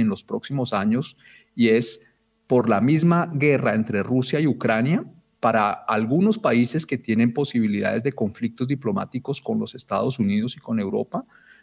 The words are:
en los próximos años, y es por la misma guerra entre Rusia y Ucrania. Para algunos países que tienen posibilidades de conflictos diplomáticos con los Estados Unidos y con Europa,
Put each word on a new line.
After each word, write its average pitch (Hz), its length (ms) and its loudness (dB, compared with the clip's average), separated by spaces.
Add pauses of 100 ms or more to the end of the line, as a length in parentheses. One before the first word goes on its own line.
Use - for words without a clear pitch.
en 110 80 2
los 95 140 -6
próximos 123 500 -6
años, 107 420 -2 (400)
y 117 140 4
es - 380 0 (400)
por 123 200 2
la 101 140 2
misma 170 520 2
guerra 131 420 2
entre 107 280 0
Rusia 127 380 0
y 160 60 2
Ucrania. 123 580 0 (340)
Para 110 320 2
algunos 135 680 0
países 120 480 2
que 127 140 -4
tienen 117 340 0
posibilidades 110 720 -2
de 139 80 -2
conflictos 117 560 -4
diplomáticos 127 760 -4
con 113 180 -4
los 110 140 -6
Estados 107 460 -4
Unidos 104 360 0
y - 40 -20
con 113 200 -4
Europa, 107 460 -4 (380)